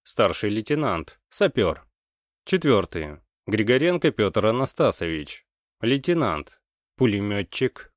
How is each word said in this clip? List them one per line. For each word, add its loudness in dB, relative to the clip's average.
старший 0
лейтенант, -4
сапер. 0
Четвертый. 0
Григоренко 2
Петр 0
Анастасович, -2
лейтенант, -2
пулеметчик, -2